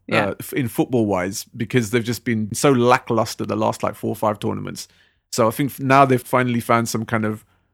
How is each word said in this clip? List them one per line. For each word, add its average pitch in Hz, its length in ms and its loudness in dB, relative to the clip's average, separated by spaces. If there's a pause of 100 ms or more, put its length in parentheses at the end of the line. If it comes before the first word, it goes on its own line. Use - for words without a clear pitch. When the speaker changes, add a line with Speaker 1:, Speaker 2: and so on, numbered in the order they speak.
Speaker 1:
Yeah. 107 200 0
Speaker 2:
uh, 95 120 -4
f-, - 140 -12
in 131 160 -2
football-wise, 101 760 0 (120)
because 117 360 -2
they've 120 120 2
just 113 200 -6
been 110 320 -2
so 147 160 4
lackluster 120 720 2
the 104 120 -4
last, 110 260 -2
like, - 120 -4
four 113 160 -6
or 110 40 -6
five 107 240 -2
tournaments. 98 480 -8 (460)
So 117 120 2
I 110 60 2
think 135 200 -4
f-, - 100 -14
now 139 240 6
they've 131 160 2
finally 123 400 0
found 117 260 2
some 110 180 -4
kind 107 200 -2
of 107 180 -6 (300)